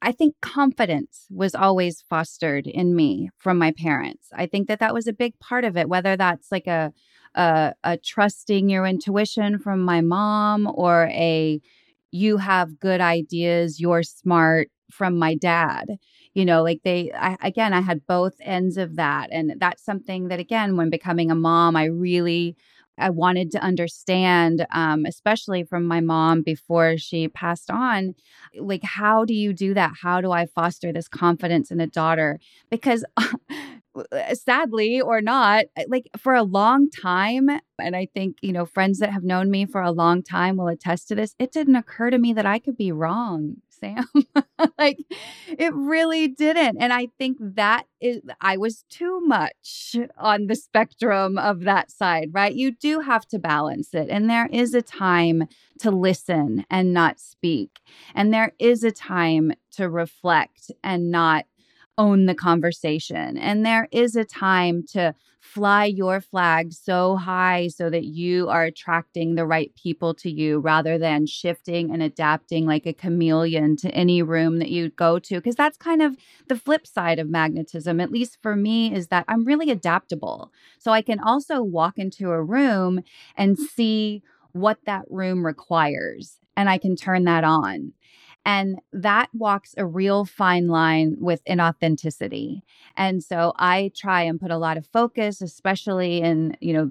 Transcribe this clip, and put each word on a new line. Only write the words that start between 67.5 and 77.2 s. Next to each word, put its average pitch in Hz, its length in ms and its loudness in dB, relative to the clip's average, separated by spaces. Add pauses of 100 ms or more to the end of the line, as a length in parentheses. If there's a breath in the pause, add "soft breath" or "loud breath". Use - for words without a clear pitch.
so 170 200 -4
that 165 160 -2
you 175 460 -2
are 165 140 2
attracting 165 720 -4
the 165 120 0
right 160 260 0 (100)
people 165 300 -4
to 170 180 -8
you 151 280 0
rather 160 400 2
than 156 260 0
shifting 170 680 -4
and 165 120 -4
adapting 160 640 -2
like 156 180 0
a 165 80 -4
chameleon 165 840 0
to 175 180 -4
any 175 280 4
room 165 360 0
that 165 120 -2
you 170 200 -4
go 170 300 2
to. 180 200 -6
'Cause 240 140 -2
that's 294 240 0
kind 330 240 2
of 277 140 0 (320 soft breath)
the 254 80 0
flip 294 300 -2
side 170 320 -2
of 156 120 -4